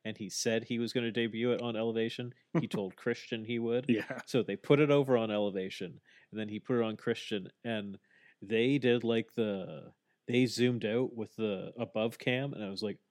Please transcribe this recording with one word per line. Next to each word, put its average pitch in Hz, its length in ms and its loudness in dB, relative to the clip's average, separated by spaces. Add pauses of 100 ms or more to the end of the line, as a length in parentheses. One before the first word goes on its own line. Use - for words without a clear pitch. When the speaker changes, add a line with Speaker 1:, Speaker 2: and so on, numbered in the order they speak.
Speaker 1:
and 110 120 -6
he 98 120 -8
said 113 340 0
he 120 160 -4
was 117 140 -2
gonna 117 180 0
debut 117 400 0
it 117 100 2
on 120 140 -2
Elevation. 113 580 -2 (260)
He 117 80 -4
Speaker 2:
<laughs> - 20 -6
Speaker 1:
told 98 260 -4
Christian 120 480 -4
he 117 160 -2
would. 117 300 0
Speaker 2:
Yeah. 113 360 0
Speaker 1:
So 123 180 2
they 101 120 -2
put 143 240 4
it 151 100 6
over 135 280 6
on 113 120 2
Elevation, 98 720 -2 (320)
and 107 80 -8
then 107 100 -4
he 107 100 -6
put 123 180 -2
it 117 60 4
on 110 140 -2
Christian, 107 520 -4 (160)
and 104 320 -4 (440)
they 113 360 2
did, 120 260 4
like, 113 320 2
the, 95 560 -4 (360)
they 123 180 4
zoomed 117 400 2
out 120 300 0
with 110 200 -8
the 95 420 -2
above 113 400 -2
cam, 131 360 -2
and 107 100 -8
I 95 60 -4
was 98 120 -8
like, 101 160 -2 (140)